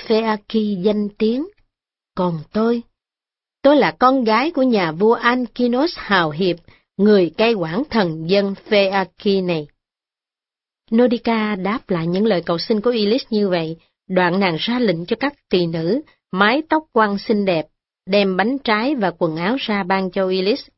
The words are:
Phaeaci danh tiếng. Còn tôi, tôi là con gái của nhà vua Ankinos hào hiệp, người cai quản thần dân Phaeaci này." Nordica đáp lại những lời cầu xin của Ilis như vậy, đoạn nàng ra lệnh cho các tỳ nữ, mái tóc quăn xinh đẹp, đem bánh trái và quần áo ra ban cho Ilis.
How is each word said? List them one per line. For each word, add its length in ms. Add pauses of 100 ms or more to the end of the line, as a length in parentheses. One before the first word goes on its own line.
Phaeaci 760
danh 280
tiếng. 380 (680)
Còn 240 (140)
tôi, 280 (800)
tôi 140
là 240
con 240
gái 280
của 120
nhà 280
vua 220
Ankinos 840
hào 340
hiệp, 260 (420)
người 400
cai 160
quản 360
thần 400
dân 260
Phaeaci 840
này." 260 (1300)
Nordica 600
đáp 340
lại 180
những 180
lời 200
cầu 120
xin 240
của 80
Ilis 400
như 200
vậy, 280 (320)
đoạn 300
nàng 200
ra 200
lệnh 260
cho 140
các 140 (160)
tỳ 180
nữ, 340 (300)
mái 380
tóc 140 (100)
quăn 240
xinh 280
đẹp, 220 (420)
đem 280
bánh 200
trái 380
và 220
quần 180
áo 240
ra 240
ban 280
cho 160
Ilis. 400 (100)